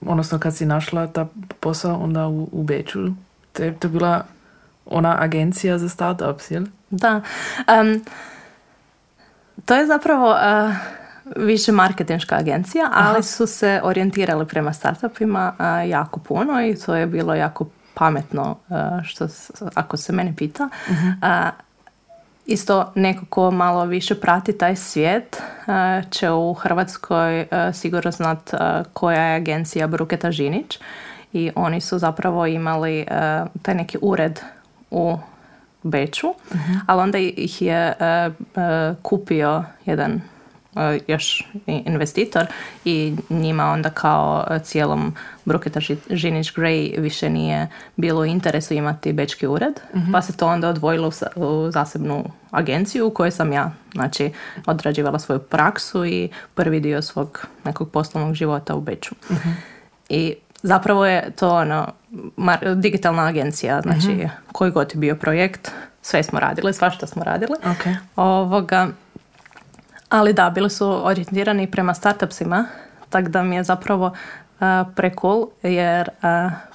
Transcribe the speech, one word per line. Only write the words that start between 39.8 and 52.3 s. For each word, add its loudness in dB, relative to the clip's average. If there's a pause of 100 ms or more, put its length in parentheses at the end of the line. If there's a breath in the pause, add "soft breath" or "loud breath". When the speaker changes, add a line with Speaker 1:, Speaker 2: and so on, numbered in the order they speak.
Speaker 2:
jedan, -2 (540 loud breath)
eh, 0
još -2 (100)
i -4
investitor 0 (400 loud breath)
i 0 (160)
njima 0
onda 0
kao, 2
eh, -2
cijelom 0 (300 loud breath)
Bruketa 0
Ži-, -4 (120)
Žinić -2
Gray 0
više -2
nije 0 (280 loud breath)
bilo 0
u 2
interesu 0
imati -2
bečki -2
ured, 0 (160)
Speaker 1:
Mhm. 0
Speaker 2:
pa 4
se -6
to 0
onda 2
odvojilo 0
u -2
sa-, -6 (100)
u -2
zasebnu -2 (280)